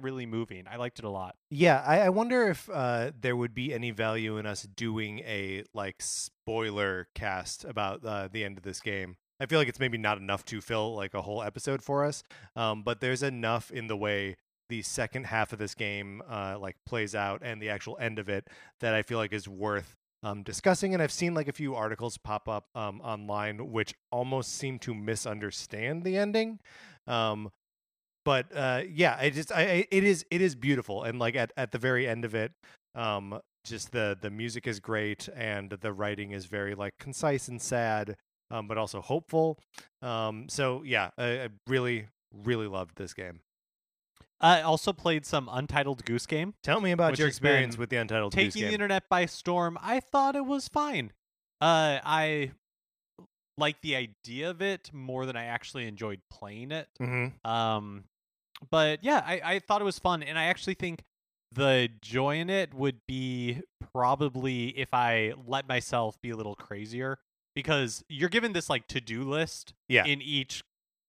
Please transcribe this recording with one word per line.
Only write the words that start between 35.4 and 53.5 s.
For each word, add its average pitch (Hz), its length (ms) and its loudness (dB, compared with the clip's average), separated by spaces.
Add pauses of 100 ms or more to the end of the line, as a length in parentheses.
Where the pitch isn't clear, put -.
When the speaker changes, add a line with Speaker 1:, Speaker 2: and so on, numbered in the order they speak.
Speaker 2:
the 101 240 -6
writing 104 380 -4
is 98 120 -8
very, 101 300 -4
like, 101 260 -6
concise 139 480 -2
and 120 140 -10
sad, 107 560 -2 (320)
um, 110 180 -6
but 110 80 -2
also 104 240 -2
hopeful. 160 580 0 (440)
Um, 113 480 -2
so 131 320 0
yeah, 113 340 2
I, 123 80 -2 (200)
I 117 40 -6 (180)
really, 123 420 0 (260)
really 110 320 0
loved 95 300 -6
this 95 180 -10
game. 87 260 -12 (1000)
Speaker 1:
I 165 220 8
also 160 300 2
played 160 340 2
some 135 240 0
Untitled 139 540 0
Goose 120 200 0
Game, 165 380 -2
Speaker 2:
Tell 170 180 4
me 190 120 4
about 165 180 6
Speaker 1:
which 151 80 2
Speaker 2:
your 151 80 6
Speaker 1:
has 135 80 2
Speaker 2:
experience 135 400 4
Speaker 1:
been 113 60 -6
Speaker 2:
with 117 100 -4
the 127 60 0
Untitled 110 400 0
Goose 190 80 6 (100)
Speaker 1:
taking 214 80 -2
the 208 60 2
Speaker 2:
Game. 214 60 0
Speaker 1:
internet 202 340 0
by 180 180 4
storm. 175 560 -2
I 233 160 0
thought 277 380 2
it 277 100 -2
was 277 220 -2
fine. 269 440 -2 (480)
Uh, 156 440 6
I 151 480 2 (1040)